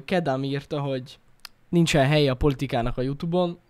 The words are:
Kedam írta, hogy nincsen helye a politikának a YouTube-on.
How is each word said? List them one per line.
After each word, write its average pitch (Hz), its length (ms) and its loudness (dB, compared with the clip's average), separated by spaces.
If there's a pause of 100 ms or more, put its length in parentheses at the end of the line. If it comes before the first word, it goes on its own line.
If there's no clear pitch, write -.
Kedam 139 380 -2
írta, 139 360 -6
hogy 135 400 -6 (500)
nincsen 165 380 4
helye 147 240 4
a 127 40 -2
politikának 127 640 0
a 127 40 -2
YouTube-on. 170 580 -2 (100)